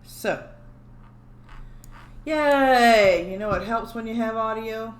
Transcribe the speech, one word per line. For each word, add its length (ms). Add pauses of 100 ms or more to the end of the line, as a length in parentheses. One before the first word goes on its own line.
So, 400 (1800)
yay! 1040
You 60
know 140
it 120
helps 300
when 140
you 80
have 200
audio? 640